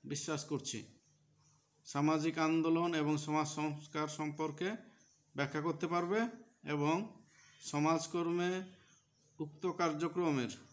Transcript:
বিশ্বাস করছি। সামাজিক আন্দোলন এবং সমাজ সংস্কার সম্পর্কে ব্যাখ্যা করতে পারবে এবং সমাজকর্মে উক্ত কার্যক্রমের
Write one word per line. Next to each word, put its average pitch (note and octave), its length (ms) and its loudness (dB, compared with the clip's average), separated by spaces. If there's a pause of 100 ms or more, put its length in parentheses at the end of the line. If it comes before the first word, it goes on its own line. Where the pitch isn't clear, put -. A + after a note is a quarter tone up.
বিশ্বাস C#3+ 400 -2
করছি। A#2+ 340 -4 (1080)
সামাজিক D#3 520 2
আন্দোলন D#3+ 560 4
এবং D3+ 220 2
সমাজ D3+ 320 0
সংস্কার D3+ 600 -4
সম্পর্কে D3+ 600 -2 (680)
ব্যাখ্যা C#3+ 260 0
করতে D#3+ 260 -2
পারবে F3 340 0 (420)
এবং D3 320 2 (680)
সমাজকর্মে E3 880 0 (880)
উক্ত D3+ 280 -8
কার্যক্রমের D#3 840 0 (220)